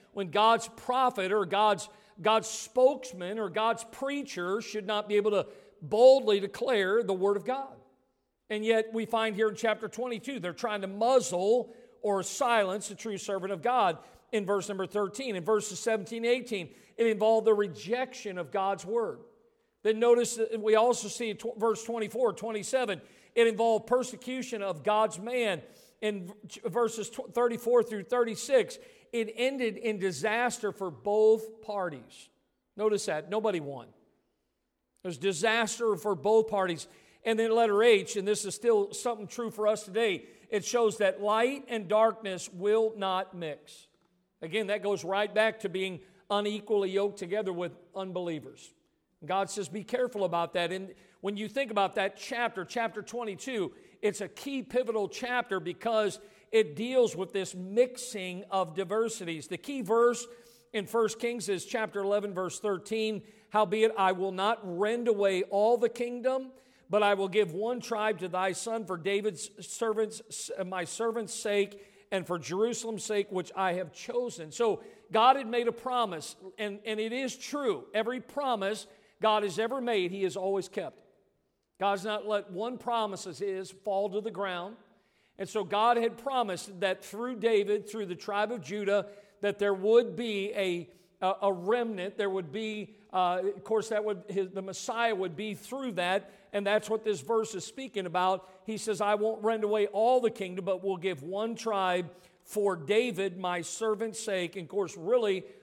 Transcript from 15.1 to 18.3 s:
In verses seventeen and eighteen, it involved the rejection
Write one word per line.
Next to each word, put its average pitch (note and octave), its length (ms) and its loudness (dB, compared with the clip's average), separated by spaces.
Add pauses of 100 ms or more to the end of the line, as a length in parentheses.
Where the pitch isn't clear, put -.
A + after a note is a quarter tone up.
In F3 80 -6
verses G#3 340 0
seventeen A3+ 460 -2
and A#3+ 100 4
eighteen, A#3 340 -4 (280)
it A#3 100 4
involved A3 400 4
the A3 80 8
rejection G3+ 840 -2